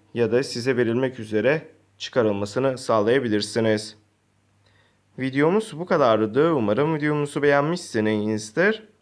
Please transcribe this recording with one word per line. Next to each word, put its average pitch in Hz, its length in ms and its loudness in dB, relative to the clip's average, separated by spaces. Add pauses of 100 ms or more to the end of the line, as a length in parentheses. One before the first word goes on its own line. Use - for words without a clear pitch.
(140)
ya 113 180 0
da 123 120 2
size 127 340 -4
verilmek 123 420 0
üzere 113 420 0 (360)
çıkarılmasını 110 800 -2
sağlayabilirsiniz. 110 1160 0 (1200)
Videomuz 147 600 0
bu 175 60 -8
kadardı. 127 680 4
Umarım 131 420 0
videomuzu 147 460 -2
beğenmişsinizdir. 139 1400 0 (180)